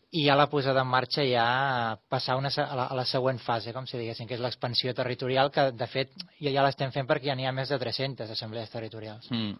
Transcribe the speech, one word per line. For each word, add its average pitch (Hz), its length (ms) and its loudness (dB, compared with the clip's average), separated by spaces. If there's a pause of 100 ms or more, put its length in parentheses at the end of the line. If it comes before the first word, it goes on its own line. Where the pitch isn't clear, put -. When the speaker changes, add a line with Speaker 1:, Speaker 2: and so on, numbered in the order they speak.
(140)
Speaker 1:
i 147 140 4
ja 139 80 8
la 143 100 8
posada 135 360 2
en 127 40 -2
marxa, 127 400 2
ja 123 720 2 (100)
passar 131 280 0
una 135 120 0
se-, 147 140 0
a 139 140 -4
la, 123 100 0
a 135 80 -6
la 127 100 -2
següent 131 360 0
fase, 117 320 -2
com 131 120 -8
si 127 140 -8
diguéssim, 113 300 -8
que 127 60 -6
és 117 60 -4
l'expansió 123 540 -2
territorial, 131 560 0
que 139 220 2
de 117 160 -4
fet 135 240 -4 (260)
ja, 139 140 -2
ja 139 100 4
l'estem 135 300 2
fent 131 160 -2
perquè 135 180 0
ja 139 80 0
n'hi 131 140 -2
ha - 20 0
més 131 180 -2
de 139 120 0
tres-centes 120 500 -4
assemblees 110 400 -8
territorials. 110 640 -10
Speaker 2:
Mm, 107 280 -2